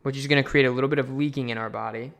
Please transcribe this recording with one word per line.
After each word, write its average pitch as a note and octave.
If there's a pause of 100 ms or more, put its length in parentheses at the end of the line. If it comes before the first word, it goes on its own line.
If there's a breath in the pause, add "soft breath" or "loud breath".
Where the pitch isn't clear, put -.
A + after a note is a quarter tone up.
which C3+
is C#3
gonna C#3
create C#3
a B2+
little C3
bit D3
of C3
leaking C#3
in A2+
our A2+
body. A2+